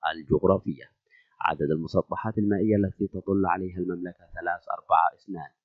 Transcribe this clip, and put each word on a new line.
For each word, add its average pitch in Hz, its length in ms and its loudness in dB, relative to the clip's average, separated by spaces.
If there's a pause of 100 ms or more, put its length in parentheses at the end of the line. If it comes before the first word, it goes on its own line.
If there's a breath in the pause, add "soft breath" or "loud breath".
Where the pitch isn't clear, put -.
(120)
الجغرافية. 82 800 0 (480 soft breath)
عدد 78 300 0
المسطحات 90 680 -2
المائية 104 380 2
التي 98 300 0
تطل 98 400 0
عليها 92 320 -2
المملكة 87 560 -6
ثلاث، 85 340 -6
أربعة، 85 460 2
اثنان، 85 360 -12 (140)